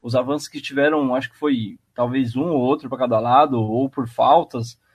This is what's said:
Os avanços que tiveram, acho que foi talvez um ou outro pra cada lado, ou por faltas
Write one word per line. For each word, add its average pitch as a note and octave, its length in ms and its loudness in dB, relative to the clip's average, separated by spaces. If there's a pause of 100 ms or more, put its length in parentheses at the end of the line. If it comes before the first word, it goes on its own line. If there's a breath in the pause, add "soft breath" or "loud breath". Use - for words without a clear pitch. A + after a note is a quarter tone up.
Os A#2+ 140 -8
avanços C3+ 320 -2
que D3 140 -14
tiveram, C#3 540 0
acho B2+ 160 -4
que - 60 -20
foi A#2+ 420 -2 (140)
talvez B2 420 -2
um C#3+ 140 -2
ou D#3+ 100 0
outro C3 300 0
pra B2+ 80 -8
cada A#2+ 220 0
lado, B2+ 400 4
ou A2+ 300 0
por C3 180 -6
faltas B2 720 0 (160)